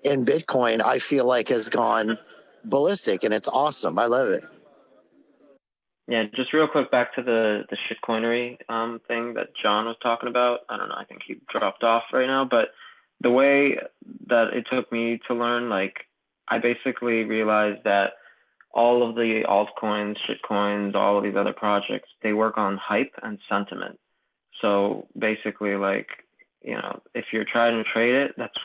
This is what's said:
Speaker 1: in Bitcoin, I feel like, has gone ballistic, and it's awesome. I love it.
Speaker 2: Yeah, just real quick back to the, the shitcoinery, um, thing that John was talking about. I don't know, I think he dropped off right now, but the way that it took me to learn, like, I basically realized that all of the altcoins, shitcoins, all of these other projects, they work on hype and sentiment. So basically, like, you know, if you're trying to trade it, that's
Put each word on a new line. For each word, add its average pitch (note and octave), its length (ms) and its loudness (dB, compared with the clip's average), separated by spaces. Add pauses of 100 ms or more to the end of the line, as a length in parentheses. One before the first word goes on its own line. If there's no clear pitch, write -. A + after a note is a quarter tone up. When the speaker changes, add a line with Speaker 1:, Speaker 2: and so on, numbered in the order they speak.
Speaker 1:
in C#3 220 2
Bitcoin, B2 580 2
I B2+ 160 2
feel C3 280 2
like, B2 220 2
has A2+ 200 0
gone A2 500 2 (460)
ballistic, C#3 580 0
and G#2+ 120 2
it's G#2+ 140 -2
awesome. A#2+ 500 0
I A#2 80 2
love A#2+ 240 2
it. - 140 -2 (1600)
Speaker 2:
Yeah, A2+ 160 0 (100)
just C3 180 -4
real D#3 140 4
quick C#3+ 240 -2
back B2 240 2
to B2+ 80 -6
the, A2+ 480 0
the G#2 60 -6
shitcoinery, A#2 800 -4 (120)
um, A#2 380 -4
thing A#2 280 -4
that G2+ 140 -6 (140)
John G#2+ 240 2
was A2+ 160 -6
talking A#2+ 260 -2
about. B2 400 0
I A2 80 -8
don't G2+ 120 -6
know, - 80 -8
I - 80 -10
think - 220 -20
he - 100 -10 (120)
dropped - 360 -2
off A#2 280 4
right C3 140 2
now, C3+ 240 0
but A#2 200 2 (500)
the B2 100 4
way C#3 480 6 (480)
that A#2 280 4
it A#2+ 180 -4
took B2+ 180 -2
me A#2 380 -2
to B2 60 -2
learn, A#2+ 340 -2
like, G2 400 -4 (400)
I A2+ 100 0
basically A#2+ 680 0
realized G#2+ 600 0
that G2+ 300 2 (580)
all A#2+ 360 4
of A2+ 80 -6
the A2+ 320 0
altcoins, G#2 680 0 (120)
shitcoins, G2+ 680 -2
all G2+ 240 4
of G2+ 60 0
these G2+ 120 -2
other G2+ 160 0
projects, G#2 560 -2 (140)
they G#2+ 100 0
work A2 240 0
on G2 200 0
hype G#2+ 360 -2 (100)
and G#2+ 160 -10 (100)
sentiment. - 500 -6 (640)
So G#2 480 0 (100)
basically, G#2 580 -2
like, G2 320 -2 (540)
you - 120 -8
know, - 260 -8 (140)
if A#2 180 -8
you're A2 180 -2
trying A#2 320 2
to - 80 -4
trade A#2+ 240 2
it, C#3 220 0
that's A#2 180 -10 (100)